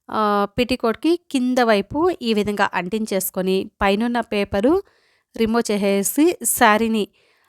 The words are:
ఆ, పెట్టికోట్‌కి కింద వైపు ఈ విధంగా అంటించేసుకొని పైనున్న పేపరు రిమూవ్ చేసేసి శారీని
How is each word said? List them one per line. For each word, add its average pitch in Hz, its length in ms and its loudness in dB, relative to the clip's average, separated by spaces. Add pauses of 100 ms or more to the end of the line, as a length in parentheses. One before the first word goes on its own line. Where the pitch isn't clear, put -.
ఆ, 208 380 0 (100)
పెట్టికోట్‌కి 247 600 0 (120)
కింద 254 280 0
వైపు 240 520 2 (100)
ఈ 226 120 0
విధంగా 208 400 0
అంటించేసుకొని 190 960 -2 (120)
పైనున్న 220 380 0
పేపరు 214 640 0 (540)
రిమూవ్ 226 340 0
చేసేసి 202 720 0
శారీని 220 640 2 (400)